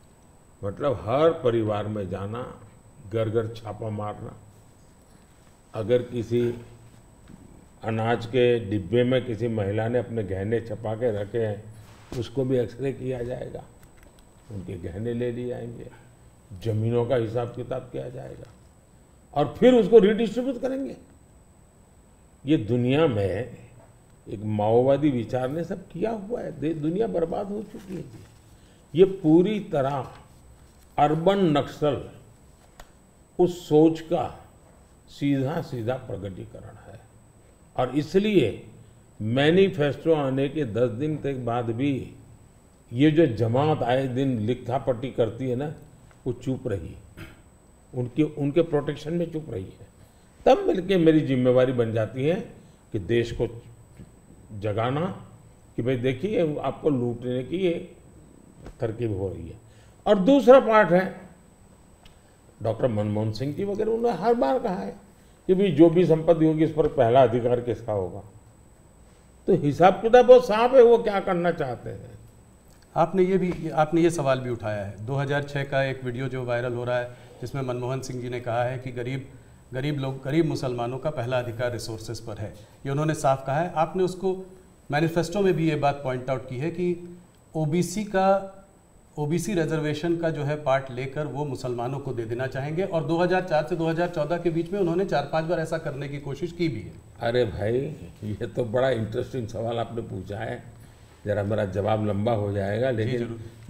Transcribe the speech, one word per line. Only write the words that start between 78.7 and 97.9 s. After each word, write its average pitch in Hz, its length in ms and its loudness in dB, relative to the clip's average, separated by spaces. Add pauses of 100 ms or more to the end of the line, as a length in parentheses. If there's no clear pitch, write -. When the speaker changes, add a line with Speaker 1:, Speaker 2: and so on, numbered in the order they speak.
Speaker 2:
कि 123 140 -12
गरीब, 127 340 -8 (480)
गरीब 143 240 -4
लोग, 135 240 -6
गरीब 156 240 0
मुसलमानों 123 520 -4
का 156 120 -4
पहला 127 280 -2
अधिकार 117 340 -4
resources 113 480 -10
पर 104 180 -12
है, 104 140 -10 (340)
ये 139 40 -4
उन्होंने 151 240 0
साफ 135 320 0
कहा 139 120 -2
है। 175 180 -2
आपने 165 260 0
उसको 185 340 -2 (540)
manifesto 160 500 0
में 190 140 4
भी 160 140 0
ये 151 80 0
बात 139 280 0
point 127 260 -4
out 127 180 -4
की 123 100 -10
है 156 120 -4
कि 175 480 -4 (360)
ओबीसी 170 500 0
का, 196 500 2 (640)
ओबीसी 175 360 -2
reservation 156 640 0
का 165 140 0
जो 147 140 -4
है 151 200 -2
part 135 260 0
लेकर 135 360 -6
वो 139 180 -6
मुसलमानों 123 560 -6
को 135 120 -6
दे 117 120 -6
देना 120 220 -6
चाहेंगे 147 380 -6
और 170 200 -2
दो 160 120 -2
हज़ार 180 260 2
चार 156 240 0
से 180 100 -4
दो 165 100 -2
हज़ार 165 220 0
चौदह 160 300 -2
के 170 120 -2
बीच 165 220 -2
में 202 80 -2
उन्होंने 175 240 0
चार 143 280 -2
पांच 160 120 0
बार 165 160 0
ऐसा 160 180 -2
करने 143 300 -8
की 143 120 -8
कोशिश 143 320 -8
की 170 160 0
भी 113 120 -6
है। 87 120 -12 (280)
Speaker 1:
अरे 120 240 2
भाई, 104 340 -2 (460)